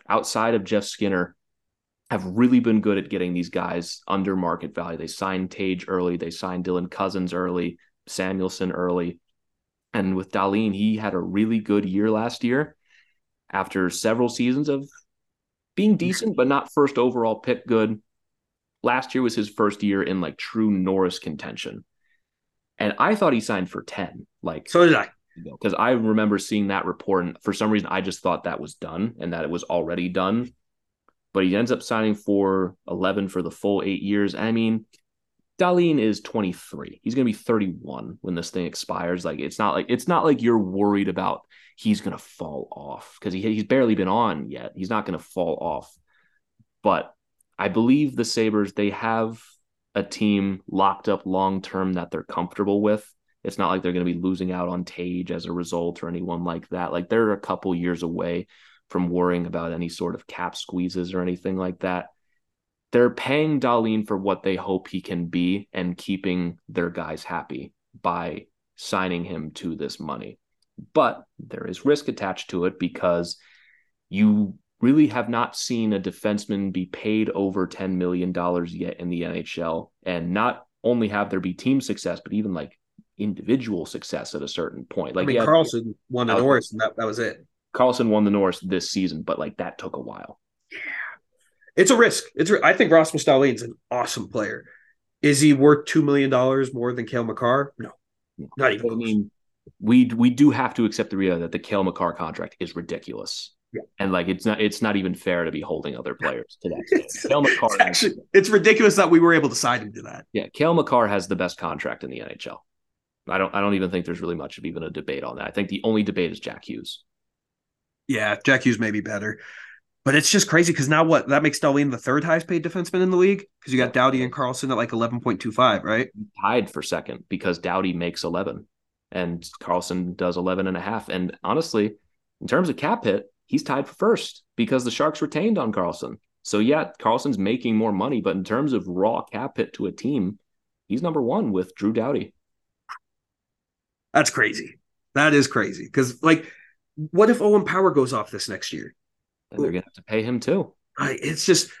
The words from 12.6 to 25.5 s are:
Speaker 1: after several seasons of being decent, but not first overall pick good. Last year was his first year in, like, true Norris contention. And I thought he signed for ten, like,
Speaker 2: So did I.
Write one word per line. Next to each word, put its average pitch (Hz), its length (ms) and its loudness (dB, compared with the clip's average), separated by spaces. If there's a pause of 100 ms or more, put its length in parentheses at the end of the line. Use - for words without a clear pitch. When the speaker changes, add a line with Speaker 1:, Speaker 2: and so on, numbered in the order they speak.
Speaker 1:
after 95 400 0
several 117 380 0
seasons 127 400 0
of 139 200 -2 (840)
being 208 220 4
decent, 180 400 0
but 127 100 4
not 139 260 0
first 143 260 4
overall 117 420 2
pick 123 260 -2
good. 110 340 2 (840)
Last 127 320 0
year 131 80 2
was 117 120 2
his 107 160 -2
first 104 320 0
year 98 200 2
in, 95 180 -2
like, 78 180 -6
true 110 320 0
Norris 95 480 0
contention. - 640 -12 (920)
And 104 200 -2
I 196 180 4
thought 175 160 2
he 117 80 2
signed 95 300 -4
for - 120 -10
ten, - 440 -10 (160)
like, 80 280 -8
Speaker 2:
So 175 160 8
did 156 80 8
I. 104 140 0 (520)